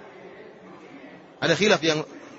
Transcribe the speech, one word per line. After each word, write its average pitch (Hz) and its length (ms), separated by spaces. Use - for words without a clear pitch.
Ada 160 160
khilaf 175 320
yang 156 160